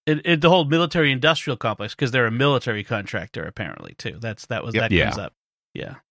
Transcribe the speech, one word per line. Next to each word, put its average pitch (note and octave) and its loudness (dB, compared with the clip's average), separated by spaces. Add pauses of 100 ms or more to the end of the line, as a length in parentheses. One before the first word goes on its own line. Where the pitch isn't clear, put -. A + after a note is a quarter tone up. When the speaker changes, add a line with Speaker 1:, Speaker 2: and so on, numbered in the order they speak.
Speaker 1:
It, D3+ 0
it, E3+ 2
the E3 6
whole F3 6
military-industrial D3+ 2
complex, G#2+ -6
'cause B2+ 0
they're B2 2
a A2+ 0
military A#2+ 0
contractor, G2 -6
apparently, - -10
too. - -12
That's, A2+ -10
that G#2+ -6
was, - -6
Speaker 2:
Yep. A2+ 0
Speaker 1:
that F2 4
comes A1+ 0
Speaker 3:
Yeah. G2 -6
Speaker 1:
up. - -12 (420)
Yeah. - -10 (160)